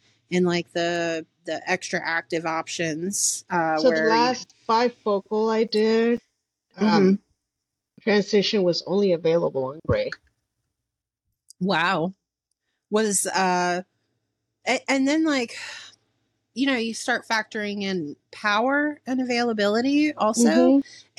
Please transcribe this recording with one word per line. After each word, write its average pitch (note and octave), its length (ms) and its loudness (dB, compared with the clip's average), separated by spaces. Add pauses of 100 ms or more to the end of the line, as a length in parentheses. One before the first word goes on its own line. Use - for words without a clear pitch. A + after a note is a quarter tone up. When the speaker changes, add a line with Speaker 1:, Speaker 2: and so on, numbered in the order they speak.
(320)
Speaker 1:
in, F3+ 120 2
like, F3 300 0
the, E3+ 520 -2 (200)
the D#3 240 -6
extra F3+ 340 -4
active E3 420 -4
options, E3 1040 -4
uh, D#3+ 280 0
Speaker 2:
So D#3 60 -2
the E3+ 80 6
Speaker 1:
where D#3+ 140 0
you A3 40 4
Speaker 2:
last A#3+ 440 0 (140)
bifocal A3 840 0
I A3 120 0
did, A3+ 540 2 (580)
um, G#3 100 2
Speaker 1:
Mm-hmm. G3+ 280 6 (880)
Speaker 2:
transition G#3 600 2
was E3+ 220 0
only G3 280 2
available D#3+ 600 0
in D#3+ 140 -16
gray. G#2 240 0 (1500)
Speaker 1:
Wow. F3+ 540 0 (760)
Was, G#3 360 0
uh, F3+ 560 0 (880)
a-, A#3+ 240 -2
and C4+ 160 2
then, D#4 180 2
like, C4 300 -2 (960)
you B3+ 120 -2
know, C4+ 100 0
you A3+ 180 -4
start A#3 340 -4
factoring G#3 560 -4
in F3+ 320 -4 (160)
power C4+ 760 0
and C4 160 -2
availability A#3+ 920 0
also. A3+ 360 2
Speaker 2:
Mm-hmm. B3+ 300 6 (380)